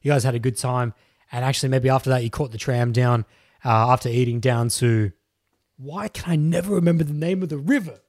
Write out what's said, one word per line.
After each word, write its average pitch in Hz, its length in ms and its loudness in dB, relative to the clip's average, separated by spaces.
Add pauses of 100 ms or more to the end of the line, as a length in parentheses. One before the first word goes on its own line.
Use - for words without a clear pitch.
You 143 100 0
guys 135 120 2
had 123 120 0
a 120 40 -2
good 117 180 -2
time. 123 360 -2 (380)
And 123 120 -6
actually, 135 260 -2
maybe 131 200 2
after 131 220 2
that, 127 120 2
you 117 60 -2
caught 127 220 -6
the 110 60 -12
tram 120 340 -2
down, 120 340 2 (400)
uh, 127 40 0
after 120 380 4
eating 120 320 0
down 120 300 2
to, 113 420 2 (640)
why 156 300 -10
can - 240 -6
I 165 40 4
never 170 400 0
remember 170 280 2
the 147 100 -4
name 170 280 -2
of 180 80 -6
the 151 80 -6
river? 165 520 -2